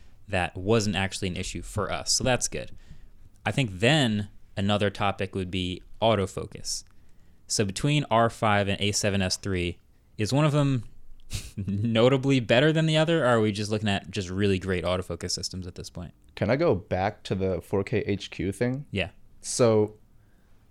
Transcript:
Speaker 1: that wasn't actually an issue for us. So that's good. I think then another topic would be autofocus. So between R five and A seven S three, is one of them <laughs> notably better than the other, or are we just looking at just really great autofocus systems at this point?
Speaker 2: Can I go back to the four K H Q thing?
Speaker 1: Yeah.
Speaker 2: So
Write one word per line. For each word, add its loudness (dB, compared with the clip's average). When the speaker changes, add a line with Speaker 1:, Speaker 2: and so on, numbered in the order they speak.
Speaker 1:
that -2
wasn't 0
actually -2
an -6
issue -8
for -4
us. -4
So 0
that's 0
good. -8
I 0
think -2
then 2
another 2
topic -2
would -6
be -4
autofocus. -2
So 0
between 0
R 4
five 2
and 0
A 0
seven 0
S -2
three, -4
is -2
one 2
of 4
them 2
<laughs> -10
notably 2
better 4
than 2
the 2
other, 4
or 6
are 6
we 4
just -4
looking 0
at -2
just -4
really 2
great -2
autofocus -2
systems -8
at -14
this -12
point? -12
Speaker 2:
Can 0
I 4
go 4
back -2
to -2
the -2
four -2
K -2
H -4
Q -4
thing? -4
Speaker 1:
Yeah. -4
Speaker 2:
So 2